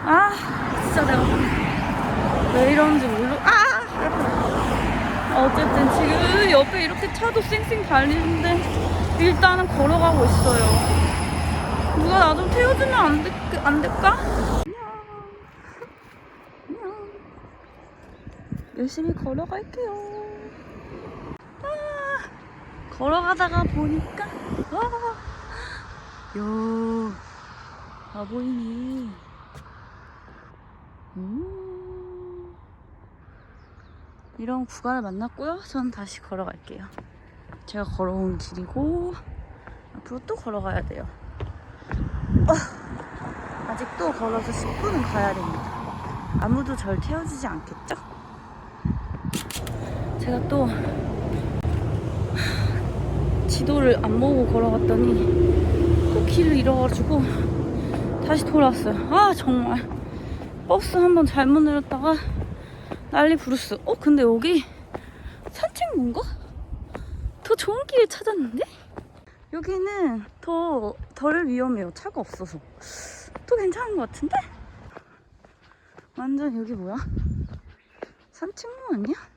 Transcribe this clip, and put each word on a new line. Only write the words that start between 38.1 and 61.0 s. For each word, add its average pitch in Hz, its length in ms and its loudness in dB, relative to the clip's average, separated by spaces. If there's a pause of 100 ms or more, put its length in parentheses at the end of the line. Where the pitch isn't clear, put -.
길이고 302 760 -4 (840)
앞으로 247 280 -12
또 440 100 -4
걸어가야 196 500 -4
돼요. - 200 -10 (1400)
아, - 1200 -4
아직도 247 420 -4
걸어서 226 380 -4
십 226 140 -4 (160)
분은 381 200 0
가야 202 320 0
됩니다. 165 280 -6 (800)
아무도 254 360 0
절 196 240 -4
태워주지 302 460 -6
않겠죠? - 500 -10 (2250)
제가 247 280 -2
또 277 200 2 (2750)
지도를 254 560 4
안 220 160 2
보고 262 320 4
걸어갔더니 - 1600 4
또 - 120 4
길을 320 320 6
잃어가지고 262 640 4 (1040)
다시 311 200 2
돌아왔어요. 247 680 2
아, 392 200 6
정말. 240 540 0 (800)
버스 381 300 2
한 359 160 8